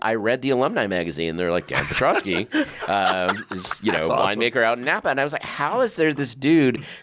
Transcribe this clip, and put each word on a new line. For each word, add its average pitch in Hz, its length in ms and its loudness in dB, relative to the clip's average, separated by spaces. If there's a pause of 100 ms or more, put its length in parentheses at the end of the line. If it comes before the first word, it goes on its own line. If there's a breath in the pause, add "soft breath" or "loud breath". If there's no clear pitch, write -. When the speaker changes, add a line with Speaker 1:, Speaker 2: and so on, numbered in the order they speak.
Speaker 1:
I 110 120 0
read 113 260 0
the 131 100 -2
alumni 131 360 2
magazine. 82 500 -2
They're 90 140 0
like, 87 160 0
"Dan 69 180 -2
Petrosky, 104 680 0
Speaker 2:
<laughs> - 340 -4
Speaker 1:
um, 92 640 0
is, - 320 -8
you 104 80 0
know, 85 80 0
Speaker 2:
That's 80 120 0
awesome. 104 300 2
Speaker 1:
winemaker 120 220 2
out 117 160 2
in 123 60 -10
Napa." 180 240 0
And 135 120 0
I 139 40 2
was 147 80 -2
like, 151 100 -6
"How 170 380 -2
is 233 160 0
there 156 180 2
this 131 220 -4
dude 139 480 4 (180 loud breath)